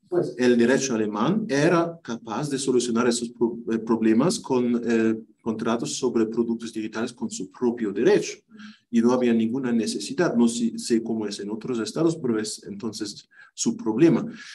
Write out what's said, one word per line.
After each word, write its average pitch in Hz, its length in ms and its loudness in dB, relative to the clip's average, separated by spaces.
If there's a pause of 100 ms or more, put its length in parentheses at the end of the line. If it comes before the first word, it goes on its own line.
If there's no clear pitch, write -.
pues, - 300 -2
el 123 200 4
derecho 123 380 4
alemán 110 540 0
era 165 520 2
capaz 117 480 -6
de - 80 -2
solucionar 120 500 2
esos 117 240 0
pro-, - 280 -2 (100)
eh, 110 100 0
problemas 113 600 2
con, 123 420 0
eh, 113 340 2 (260)
contratos 113 560 -4
sobre 113 300 0
productos 113 440 -2
digitales 110 400 -6
con 110 180 -8
su 92 220 -12
propio 117 400 -2
derecho. 143 460 2 (520)
Y 117 120 2
no 120 100 4
había 120 220 2
ninguna 117 400 0
necesidad, 117 640 -2
no 117 100 6
sé, 113 320 -2
sé 110 240 0
cómo 110 240 -4
es 101 140 -10
en 101 80 -8
otros 113 300 -6
estados, 151 360 0
pero 123 240 0
es - 240 -8
entonces 104 640 -10 (280)
su - 200 0
problema. 117 500 4 (300)